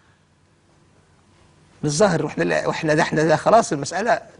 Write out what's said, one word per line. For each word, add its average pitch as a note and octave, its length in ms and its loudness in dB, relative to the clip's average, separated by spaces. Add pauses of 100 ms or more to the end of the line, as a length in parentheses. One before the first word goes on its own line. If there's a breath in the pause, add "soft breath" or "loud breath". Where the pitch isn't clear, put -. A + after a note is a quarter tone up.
(1800 soft breath)
مش D3+ 60 -2
ظاهر، D#3+ 340 2
واحنا E3 200 -4
لا، D#3 220 -2
واحنا D#3 280 -2
ده، D#3+ 80 2
احنا D#3 220 0
ده D#3 120 4
خلاص G3+ 360 2
المساله، E3 480 -4 (200)